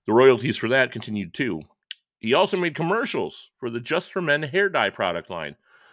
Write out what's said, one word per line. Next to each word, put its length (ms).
The 60
royalties 440
for 120
that 220
continued, 420
too. 280
He 160
also 240
made 180
commercials 840
for 120
the 120
Just 300
for 100
Men 220
hair 260
dye 200
product 400
line, 260